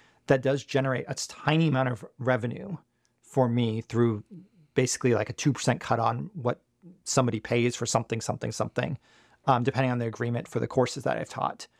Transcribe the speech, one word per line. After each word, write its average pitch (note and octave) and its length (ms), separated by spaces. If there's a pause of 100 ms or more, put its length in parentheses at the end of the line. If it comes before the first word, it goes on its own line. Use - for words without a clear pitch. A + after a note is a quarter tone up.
(280)
that C3+ 160
does C3 200
generate C3 440
a - 80
tiny D#3+ 540
amount C3 200
of A#2 160 (140)
revenue B2+ 580 (440)
for B2+ 280
me A2+ 320
through A2+ 420 (520)
basically, B2+ 400
like, - 140
a - 40
two - 200
percent - 280
cut A#2 180
on A#2+ 360
what B2 260 (420)
somebody - 360
pays A#2+ 360
for A#2+ 120
something, A#2 340
something, - 300
something, - 460 (480)
um, A#2+ 180
depending B2+ 280
on B2 60
the A#2 80
agreement A#2+ 420
for A#2 120
the A#2 80
courses B2 360
that C3 140
I've - 120
taught. - 380 (120)